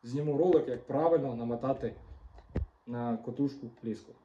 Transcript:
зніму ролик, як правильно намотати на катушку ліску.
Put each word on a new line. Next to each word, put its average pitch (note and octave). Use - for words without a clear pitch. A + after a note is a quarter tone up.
зніму C#3+
ролик, E3
як B2
правильно C#3+
намотати A#2
на A#2+
катушку B2+
ліску. A2